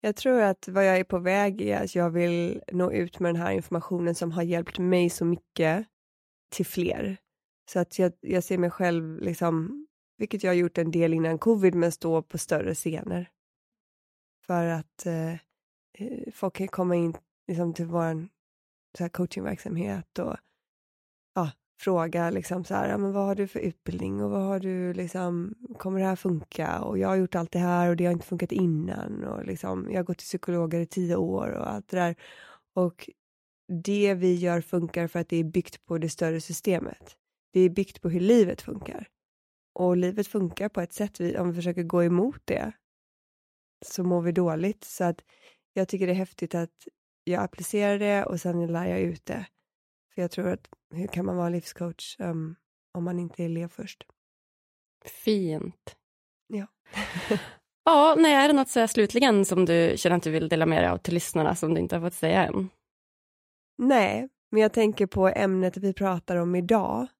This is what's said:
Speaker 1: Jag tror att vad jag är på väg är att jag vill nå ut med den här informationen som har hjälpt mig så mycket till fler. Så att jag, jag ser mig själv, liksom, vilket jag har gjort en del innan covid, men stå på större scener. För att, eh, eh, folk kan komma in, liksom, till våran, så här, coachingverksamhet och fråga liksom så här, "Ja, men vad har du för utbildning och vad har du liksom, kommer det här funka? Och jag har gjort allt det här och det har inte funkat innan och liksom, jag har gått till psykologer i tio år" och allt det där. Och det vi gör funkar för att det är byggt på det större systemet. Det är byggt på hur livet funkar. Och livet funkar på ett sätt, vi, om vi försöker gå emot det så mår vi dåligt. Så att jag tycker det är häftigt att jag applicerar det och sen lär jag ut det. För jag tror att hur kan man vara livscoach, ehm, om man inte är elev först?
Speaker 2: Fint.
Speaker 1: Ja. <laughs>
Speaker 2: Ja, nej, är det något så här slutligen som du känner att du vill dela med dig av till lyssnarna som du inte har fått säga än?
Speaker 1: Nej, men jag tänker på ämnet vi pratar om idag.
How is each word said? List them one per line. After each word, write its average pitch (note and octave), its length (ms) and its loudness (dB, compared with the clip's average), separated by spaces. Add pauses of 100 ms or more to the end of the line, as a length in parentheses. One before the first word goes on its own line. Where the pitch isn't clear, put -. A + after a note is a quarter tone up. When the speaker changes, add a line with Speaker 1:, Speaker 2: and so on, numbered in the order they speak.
Speaker 1:
Jag G#3+ 140 -2
tror B3+ 260 2
att G3 260 0
vad G3 180 4
jag F#3+ 120 6
är F#3 60 2
på F#3 160 -2
väg G3 420 0
är G3+ 220 0
att G3 120 -6
jag F3 140 2
vill E3+ 640 0
nå F3+ 200 0
ut F3 280 -2
med E3+ 160 2
den E3+ 60 -2
här E3+ 100 -2
informationen E3+ 640 -2
som E3+ 160 -4
har E3+ 120 -2
hjälpt E3+ 360 -4
mig F3+ 300 4
så - 160 -4
mycket E3+ 640 0 (680)
till F#3 100 -2
fler. F#3 520 -4 (540)
Så F#3 80 -2
att - 200 -4
jag, F3+ 200 4
jag F3+ 240 0
ser F#3 140 -2
mig F3 120 2
själv, E3 500 -2
liksom, F3 680 -2 (300)
vilket G#3+ 260 -4
jag F#3 80 2
har F3+ 40 4
gjort F3 220 2
en E3+ 140 0
del E3 220 2
innan D#3+ 260 0
covid, G3 360 4
men E3+ 160 4
stå D#3+ 300 0
på - 160 -12
större D#3+ 380 -2
scener. F3 540 -6 (1160)
För E3+ 200 -2
att, E3 400 -6
eh, E3 280 -4 (640)
eh, A#3 360 -10
folk F#3+ 220 -4
kan F#3+ 120 -4
komma F3+ 280 0
in, E3+ 220 0 (300)
liksom, E3+ 260 -2
till E3+ 120 -6
våran, E3 440 -4 (680)
så F3 60 -4
här, F3 60 -4
coachingverksamhet F3+ 1120 -6
och - 180 -6 (1500)
fråga E3+ 460 0
liksom F3+ 360 -4
så - 80 -8
här, G3+ 160 -2
"Ja, G3+ 80 -2
men G3 160 -2
vad G3 120 0
har G3 100 -2
du G3 120 -4
för - 120 -8
utbildning F#3+ 640 -6
och G3+ 80 -2
vad G3+ 100 0
har G3 180 -2
du F#3 340 -4
liksom, F3+ 640 -4 (220)
kommer F#3+ 220 -4
det F#3+ 60 2
här F#3+ 100 0
funka? - 680 -4
Och - 160 -4
jag F#3+ 100 0
har F#3+ 80 2
gjort F#3 200 0
allt E3+ 160 -4
det F3 80 -2
här F3 300 2
och F3 60 2
det F3 100 0
har F3 80 2
inte E3+ 120 -4
funkat E3+ 260 -4
innan F3 720 -2
och - 220 -8
liksom, F#3 440 -6
jag F#3+ 80 -2
har F3+ 60 0
gått F3 140 -4
till - 80 -18
psykologer E3+ 540 -2
i E3+ 60 -2
tio F3 300 -2
år" F#3+ 340 -2
och - 220 -6
allt G#3 160 -10
det F#3 100 -4
där. E3+ 180 0 (600)
Och F3+ 340 -2 (760)
det G3+ 300 4
vi F3+ 220 4
gör F3 260 0
funkar E3+ 460 -2
för F3 120 -4
att E3+ 100 -4
det E3+ 80 0
är E3 60 2
byggt E3 420 -4
på E3 120 -4
det D#3+ 120 -2
större D#3+ 320 -2
systemet. - 760 -4 (360)
Det F#3 60 4
är F#3 100 8
byggt F#3 320 -4
på F3 80 -2
hur E3+ 100 0
livet G3 420 6
funkar. - 460 -12 (680)
Och F3+ 220 4
livet F#3+ 300 0
funkar G3 420 -2
på - 120 -4
ett F3 120 -8
sätt, - 260 -6
vi, F3 180 -2
om F3 120 0
vi E3+ 60 -4
försöker F3 280 -2
gå F3 200 2
emot F3+ 420 2
det - 280 -4 (1120)
så - 180 -6
mår F3 180 2
vi F3 100 0
dåligt. E3+ 520 -2
Så - 200 -8
att F3 200 -2 (500)
jag F#3+ 140 0
tycker F#3+ 200 -2
det F3+ 60 2
är - 20 2
häftigt F3+ 400 -6
att - 320 -6 (360)
jag F3+ 200 -2
applicerar G3+ 560 -2
det G3+ 260 2
och E3+ 160 -4
sen E3+ 260 -2
lär E3+ 180 -2
jag F3+ 140 -2
ut F3 260 -4
det. - 200 -8 (680)
För F#3+ 80 -6
jag F3 100 -4
tror F#3 180 -4
att - 200 -8 (240)
hur F3 140 -6
kan F3 180 -4
man F3+ 120 -2
vara E3+ 120 0
livscoach, F3 680 -8
ehm, D#3+ 360 -6 (380)
om F3 100 -6
man F3 160 -4
inte F3 240 -8
är - 20 -2
elev E3 220 -4
först? - 380 -14 (1000)
Speaker 2:
Fint. - 920 -4 (520)
Speaker 1:
Ja. G3+ 200 -8 (600)
<laughs> G#3+ 100 2 (460)
Speaker 2:
Ja, D#4 320 8
nej, D#4+ 160 8
är C#4 140 8
det D4+ 60 6
något C4+ 160 4
så B3+ 100 2
här A3+ 80 4
slutligen A3 580 4
som F#3 200 4
du E3+ 320 4
känner F3 180 4
att E3+ 80 0
du D#3+ 80 -2
vill D#3+ 180 0
dela D#3+ 160 4
med D#3+ 180 4
dig - 60 4
av F3 80 0
till E3+ 160 -4
lyssnarna E3 420 0
som E3 180 0
du E3 80 2
inte F3 140 -2
har E3+ 140 -2
fått - 40 -10
säga E3+ 320 2
än? F#3+ 240 -4 (1080)
Speaker 1:
Nej, B3 520 2 (220)
men G#3+ 100 6
jag G#3+ 120 4
tänker G#3+ 320 4
på F#3+ 220 2
ämnet F#3 500 2
vi F#3+ 160 -2
pratar F#3 420 -2
om F3 200 0
idag. G#3 520 0 (120)